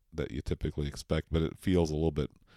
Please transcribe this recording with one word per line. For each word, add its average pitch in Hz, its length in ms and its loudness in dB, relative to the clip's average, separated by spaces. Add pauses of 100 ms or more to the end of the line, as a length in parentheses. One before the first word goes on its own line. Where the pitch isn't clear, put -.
(140)
that 76 180 -4
you 71 100 -4
typically 73 460 -2
expect, 78 440 -2
but 80 100 2
it - 160 -2
feels 85 340 4
a 78 40 -2
little 80 160 2
bit 73 180 -2 (280)